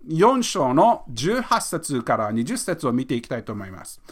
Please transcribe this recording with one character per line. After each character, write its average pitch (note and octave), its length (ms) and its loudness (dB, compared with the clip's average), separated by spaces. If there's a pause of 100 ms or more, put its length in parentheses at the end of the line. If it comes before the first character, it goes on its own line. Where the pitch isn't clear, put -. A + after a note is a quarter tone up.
四 A3+ 380 4
章 C#3 320 0
の G#3+ 340 6
十 D3+ 320 -2
八 A#3 200 0
節 C#3 420 -4
か A#2+ 140 2
ら G#2+ 160 -2
二 A#2 120 0
十 D#3+ 120 -4
節 - 320 -2
を A#2 40 2
見 B2 140 0
て C3+ 80 -2
い A#2 80 -2
き - 60 -20
た B2 100 -6
い G#2 60 -10
と A2+ 80 -10
思 G2+ 120 -8
い F#2 60 -12
ま F2+ 140 -16
す。 - 160 -18 (120)